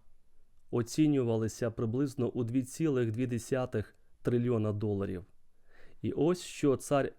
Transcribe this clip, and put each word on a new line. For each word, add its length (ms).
оцінювалися 1000
приблизно 580
у 140
дві 200
цілих 480
дві 160
десятих 680
трильйона 520
доларів. 520
І 100
ось 300
що 360
цар 420